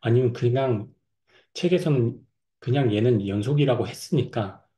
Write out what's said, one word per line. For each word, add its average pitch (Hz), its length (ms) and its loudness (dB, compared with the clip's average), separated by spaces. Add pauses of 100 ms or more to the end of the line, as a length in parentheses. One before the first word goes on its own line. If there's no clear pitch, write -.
아니면 120 320 2
그냥 123 540 -2 (680)
책에서는 151 640 0 (400)
그냥 123 340 0
얘는 107 340 2
연속이라고 120 600 0
했으니까 - 760 -4 (140)